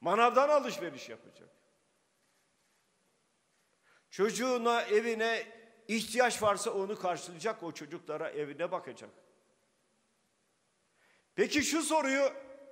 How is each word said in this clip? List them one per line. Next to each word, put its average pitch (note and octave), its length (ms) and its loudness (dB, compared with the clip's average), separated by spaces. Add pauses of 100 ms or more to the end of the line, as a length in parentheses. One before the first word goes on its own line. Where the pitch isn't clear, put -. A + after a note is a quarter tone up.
Manavdan A#3 480 6
alışveriş F3 600 0
yapacak. G#2 400 -20 (2500)
Çocuğuna, A#3 720 2
evine A3 640 0 (420)
ihtiyaç A3 540 0
varsa G#3 280 2
onu G3 280 -4
karşılayacak, F3 640 -6
o E3 100 -8
çocuklara, D#3 580 -8
evine D3 420 -6
bakacak. B2 380 -10 (2250)
Peki A#3+ 280 2
şu D4+ 200 0
soruyu C#4 500 2 (400)